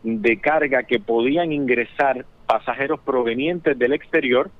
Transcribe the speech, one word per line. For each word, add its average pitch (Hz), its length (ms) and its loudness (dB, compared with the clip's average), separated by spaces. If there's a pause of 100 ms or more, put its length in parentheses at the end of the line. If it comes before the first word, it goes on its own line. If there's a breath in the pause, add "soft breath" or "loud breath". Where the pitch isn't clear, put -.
de 113 360 0
carga 147 440 0
que 117 160 -2
podían 135 520 0
ingresar 127 760 -2 (200)
pasajeros 131 540 -2
provenientes 135 800 -2
del 123 160 2
exterior 143 640 0